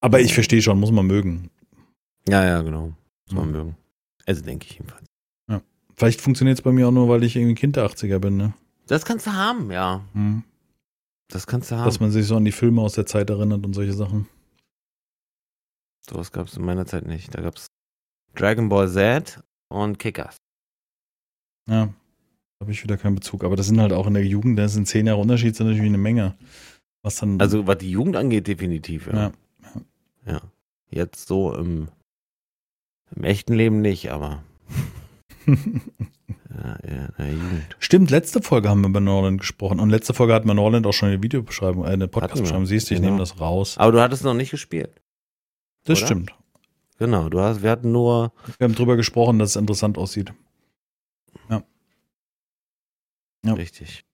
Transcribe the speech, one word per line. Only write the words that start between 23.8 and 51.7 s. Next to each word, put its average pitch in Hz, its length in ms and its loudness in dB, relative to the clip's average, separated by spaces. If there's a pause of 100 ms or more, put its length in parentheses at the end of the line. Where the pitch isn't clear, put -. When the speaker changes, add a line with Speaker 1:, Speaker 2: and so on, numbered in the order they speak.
Speaker 1:
halt 104 120 4
auch 92 120 0
in 104 80 0
der 101 120 2
Jugend, 104 340 2
das 104 140 0
sind 104 140 0
zehn 110 200 2
Jahre 107 140 2
Unterschied, 117 340 2
sind 113 120 -2
natürlich 107 200 2
eine 104 100 2
Menge. 104 380 0 (680)
Was 104 140 -6
dann 101 240 0
Speaker 2:
Also 101 240 2
was 92 140 2
die 92 120 -8
Jugend 131 240 0
angeht, 110 320 0
definitiv, 82 600 -6
ja. - 60 -6
Speaker 1:
Ja, 104 180 -2 (320)
ja. - 180 -16 (520)
Speaker 2:
Ja. 73 80 -8 (500)
Jetzt - 360 -8
so 95 280 -2
im, 82 320 -6 (1300)
im - 80 -10
echten 101 300 0
Leben 110 280 4
nicht, 98 300 -2
aber 73 320 -8 (240)
Speaker 1:
<laughs> - 800 -10
Speaker 2:
ja, 147 80 6 (1300)
ja, 71 220 -10
in - 120 -12
der 71 160 -6
Jugend. 82 460 -6
Speaker 1:
Stimmt, 185 300 6
letzte 170 320 2
Folge 107 280 2
haben 101 120 4
wir 98 80 2
über 98 120 0
Norland 95 400 2
gesprochen. - 380 -4
Und 107 120 4
letzte 110 240 2
Folge 113 180 4
hatten 110 140 2
wir 104 80 2
Norland 110 320 4
auch 101 60 0
schon - 160 0
eine 98 120 0
Videobeschreibung, 101 640 -4
äh, 85 40 -4
eine 92 60 0
Speaker 2:
Hatten 95 80 0
wir. 95 60 -2
Speaker 1:
Podcast-Beschreibung. 95 580 -2
Siehst 107 240 -2
du, 107 60 2
ich 87 40 0
Speaker 2:
Genau. 92 120 2
Speaker 1:
nehme 98 80 2
das 92 200 -6
raus. 85 380 -2
Speaker 2:
Aber 113 140 6
du 117 100 6
hattest 127 220 0
noch 135 100 0
nicht 127 180 -4
gespielt. - 500 -10 (840)
Speaker 1:
Das 160 160 2
Speaker 2:
Oder? 110 80 -2
Speaker 1:
stimmt. 95 280 -2 (600)
Speaker 2:
Genau, 104 320 0
du 87 120 0
hast, 104 200 0
wir 107 80 2
hatten 120 220 0
nur 120 400 2 (260)
Speaker 1:
Wir 127 80 0
haben 117 80 2
drüber 123 220 2
gesprochen, 117 420 2
dass 104 140 2
es - 60 -2
interessant 104 420 0
aussieht. 98 340 -6 (1160)
Ja. 110 120 -2 (1800)